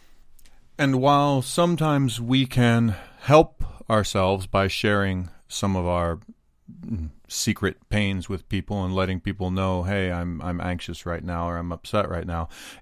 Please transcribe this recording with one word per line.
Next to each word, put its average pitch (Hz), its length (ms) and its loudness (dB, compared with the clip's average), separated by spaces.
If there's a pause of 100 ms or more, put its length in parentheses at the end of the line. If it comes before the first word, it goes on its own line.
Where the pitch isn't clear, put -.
(800)
and 135 240 2
while 143 400 4
sometimes 147 800 2
we 131 240 2
can 117 500 4 (240)
help - 440 6 (260)
ourselves 98 560 2
by 98 200 2
sharing 98 640 0 (180)
some 98 300 -2
of 87 100 -2
our 87 340 0 (1080)
secret - 480 -2 (140)
pains 98 400 -2
with 95 180 -8
people 98 340 -4
and 92 120 -2
letting 92 260 0
people 92 300 -4
know, 92 320 0
"Hey, 95 280 0
I'm, 87 300 -4
I'm 87 200 -4
anxious 87 440 -6
right 85 180 -6
now," 85 260 -4
or, 85 100 -4
"I'm 85 140 -6
upset - 360 -2
right 85 180 -6
now," 85 220 -4 (340)